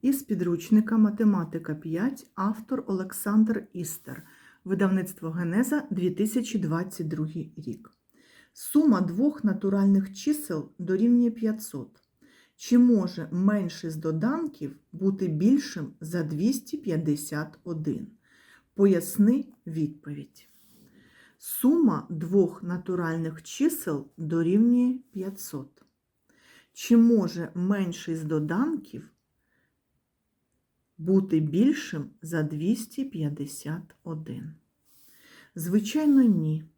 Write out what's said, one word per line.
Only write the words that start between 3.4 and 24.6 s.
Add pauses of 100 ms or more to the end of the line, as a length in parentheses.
Істер, (400)
видавництво
Генеза,
дві
тисячі
двадцять
другий
рік. (640)
Сума
двох
натуральних
чисел
дорівнює
п'ятсот. (540)
Чи
може
менший
з
доданків (160)
бути
більшим
за
двісті
п'ятдесят
один? (680)
Поясни (220)
відповідь. (880)
Сума
двох
натуральних
чисел (100)
дорівнює (180)